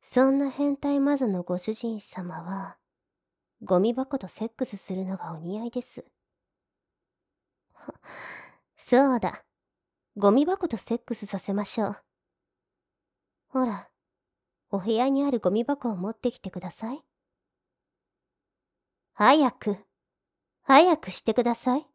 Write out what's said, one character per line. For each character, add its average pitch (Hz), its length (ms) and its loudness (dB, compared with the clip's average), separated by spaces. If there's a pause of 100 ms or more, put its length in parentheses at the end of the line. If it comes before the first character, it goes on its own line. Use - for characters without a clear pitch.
そ 269 300 2
ん 277 80 2
な 277 120 0
変 285 260 -2
態 285 220 -2
魔 277 180 2
女 269 120 0
の 185 140 -2
ご 180 160 -4
主 214 160 -6
人 220 260 -6
様 175 420 -12
は、 175 360 -10 (800)
ゴ 196 180 2
ミ 220 160 2
箱 262 240 -4
と - 80 -8
セ 220 200 -8
ッ - 20 -6
ク - 160 -6
ス 208 120 -10
す - 160 -10
る 185 120 -6
の 185 120 -6
が 165 160 -10
お 160 60 -10
似 180 220 -8
合 233 60 -8
い 233 40 -8
で 247 120 -8
す。 - 220 -16 (1700)
は、 - 280 -18 (760)
そ 262 380 4
う 226 60 0
だ。 - 240 -6 (720)
ゴ 202 160 6
ミ 277 120 6
箱 359 220 -2
と 233 100 -4
セ 226 200 -4
ッ - 20 -4
ク - 160 -8
ス 202 120 -10
さ 196 120 -6
せ 196 160 -6
ま 202 100 -2
し - 160 -6
ょ 208 100 0
う。 - 140 -12 (1400)
ほ 262 180 0
ら、 208 260 -6 (800)
お 196 100 -2
部 196 100 -4
屋 233 180 2
に 277 160 2
あ 285 60 2
る 247 80 0
ゴ 190 140 2
ミ 220 100 2
箱 277 260 -2
を 208 80 -4
持 185 140 -4
っ 226 80 -12
て 240 140 -2
き - 80 -20
て 185 100 -10
く - 80 -10
だ 175 140 -10
さ 226 200 -8
い。 294 120 -12 (2000)
早 262 380 6
く、 - 340 -6 (760)
早 320 360 8
く - 140 -10
し - 100 -8
て 220 100 0
く 233 120 2
だ 240 100 2
さ 254 220 0
い。 302 180 -6